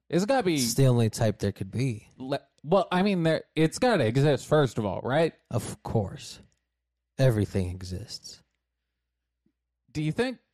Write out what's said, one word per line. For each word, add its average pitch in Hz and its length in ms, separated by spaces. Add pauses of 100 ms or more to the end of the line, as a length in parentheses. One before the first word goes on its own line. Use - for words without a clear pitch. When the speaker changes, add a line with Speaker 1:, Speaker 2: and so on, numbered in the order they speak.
Speaker 1:
It's 175 160
gotta 262 160
be 180 140
Speaker 2:
It's 120 180
the 135 140
only 120 240
type 107 260
there 101 140
could 95 180
be. 110 380 (100)
Speaker 1:
le-, 131 220 (240)
well, 170 280
I 180 120
mean, 196 180
there, 160 220 (120)
it's 156 220
gotta 233 300
exist, 135 400
first 147 320
of 107 60
all, 95 180
right? 147 300 (180)
Speaker 2:
Of - 320
course. - 560 (800)
Everything 104 500
exists. 92 720 (1500)
Speaker 1:
Do 151 100
you 156 100
think 240 280 (140)